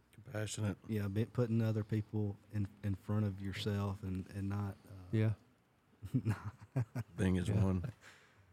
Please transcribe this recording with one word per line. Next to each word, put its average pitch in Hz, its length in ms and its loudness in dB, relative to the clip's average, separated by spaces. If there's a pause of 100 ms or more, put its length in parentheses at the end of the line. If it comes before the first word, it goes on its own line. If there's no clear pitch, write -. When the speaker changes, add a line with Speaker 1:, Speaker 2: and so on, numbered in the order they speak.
(120)
Speaker 1:
Compassionate. 107 640 -4 (120)
Speaker 2:
yeah, 104 200 0
be, 104 160 2
putting 113 380 2
other 110 220 2
people 104 520 -2 (160)
in, 104 140 0 (160)
in 98 140 0
front 107 280 0
of 98 160 -2
yourself 101 640 -2
and, 92 320 -4
and 98 140 -2
not, 101 280 -2 (120)
uh, - 40 -18 (200)
Speaker 3:
Yeah. 110 180 4 (840)
Speaker 2:
<laughs> 110 200 2 (840)
Speaker 1:
Being 92 220 4
as 87 100 0
Speaker 3:
Yeah. 101 140 4
Speaker 1:
one. 92 220 4 (680)